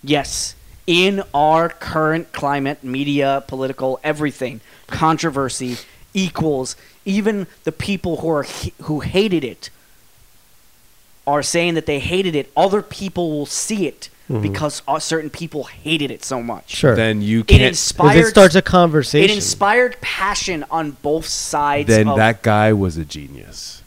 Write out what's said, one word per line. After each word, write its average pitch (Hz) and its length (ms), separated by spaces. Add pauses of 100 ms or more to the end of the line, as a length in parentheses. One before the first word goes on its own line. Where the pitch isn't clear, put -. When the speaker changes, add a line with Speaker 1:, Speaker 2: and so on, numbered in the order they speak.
Speaker 1:
Yes. - 540 (320)
In 185 340 (120)
our 156 340
current 160 640
climate, 143 540
media, 139 640
political, 131 540
everything, 147 600 (260)
controversy 139 920 (360)
equals, 156 640 (260)
even 202 440 (180)
the 160 80
people 180 440
who 160 120
are, 147 160
h-, - 280 (100)
who 151 180
hated 185 420
it - 260 (1600)
are 143 160
saying 170 300
that 160 120
they 147 140
hated 180 340
it. 139 220
Other 190 260
people 175 480
will 147 160
see 196 420
it - 220 (200)
Speaker 2:
Mm-hmm. 110 140
Speaker 1:
because, 98 440
uh, 143 120
certain 156 320
people 151 320
hated 147 480
it - 120
so 123 200
much. 117 260
Speaker 2:
Sure. 127 260
Speaker 3:
Then 110 280
you 110 160
Speaker 1:
It 110 80
Speaker 3:
can't - 160
Speaker 1:
inspired, - 560
Speaker 2:
If - 80
it - 20
starts 190 240
a 185 80
conversation. 160 680
Speaker 1:
it 214 80
inspired 214 680
passion 190 680
on 156 220 (100)
both 156 240
sides 147 640
Speaker 3:
Then 110 200
Speaker 1:
of - 100
Speaker 3:
that 110 260
guy 107 280
was 95 240
a 80 100
genius. 69 800